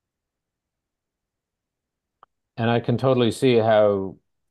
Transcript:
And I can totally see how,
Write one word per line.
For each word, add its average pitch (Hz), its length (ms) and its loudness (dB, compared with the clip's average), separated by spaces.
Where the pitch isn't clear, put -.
And 117 140 -2
I 120 100 0
can 120 180 -4
totally 123 320 0
see 123 260 0
how, 107 600 0